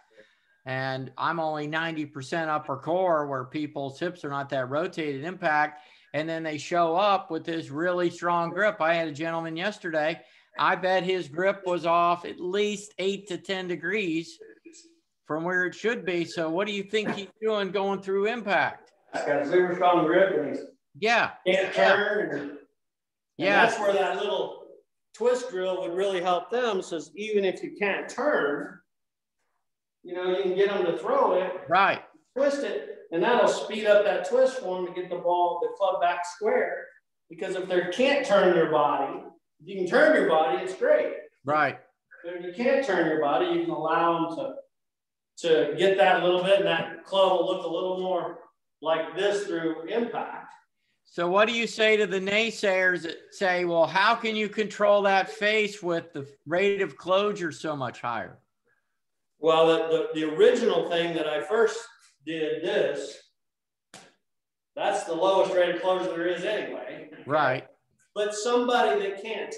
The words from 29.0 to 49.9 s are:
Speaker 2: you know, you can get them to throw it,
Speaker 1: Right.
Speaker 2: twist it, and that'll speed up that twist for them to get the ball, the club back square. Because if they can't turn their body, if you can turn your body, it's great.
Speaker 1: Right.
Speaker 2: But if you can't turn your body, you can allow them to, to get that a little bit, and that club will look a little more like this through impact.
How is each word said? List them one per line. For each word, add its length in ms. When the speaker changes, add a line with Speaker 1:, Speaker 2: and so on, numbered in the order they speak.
Speaker 2:
you 100
know, 240
you 60
can 120
get 140
them 160
to 120
throw 440
it, 100
Speaker 1:
Right. 360
Speaker 2:
twist 260
it, 480
and 120
that'll 240
speed 400
up 180
that 240
twist 300
for 160
them 100
to 160
get 80
the 80
ball, 420
the 160
club 260
back 220
square. 520
Because 240
if 120
they 140
can't 340
turn 280
their 160
body, 540
if 80
you 100
can 100
turn 280
your 140
body, 340
it's 120
great. 380
Speaker 1:
Right. 340
Speaker 2:
But 120
if 100
you 80
can't 320
turn 220
your 140
body, 260
you 140
can 100
allow 580
them 80
to, 180
to 280
get 220
that 240
a 40
little 180
bit, 160
and 80
that 360
club 300
will 140
look 180
a 40
little 300
more 400
like 360
this 300
through 400
impact. 640